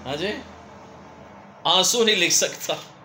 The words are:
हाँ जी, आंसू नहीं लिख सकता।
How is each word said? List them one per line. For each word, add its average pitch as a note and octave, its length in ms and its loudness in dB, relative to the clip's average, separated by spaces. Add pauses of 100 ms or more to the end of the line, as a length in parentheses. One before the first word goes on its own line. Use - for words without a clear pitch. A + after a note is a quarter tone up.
हाँ C3+ 120 -6
जी, E3+ 160 -4 (1300)
आंसू F#3 380 4
नहीं G#3+ 120 4
लिख E3+ 160 2
सकता। - 420 -2 (300)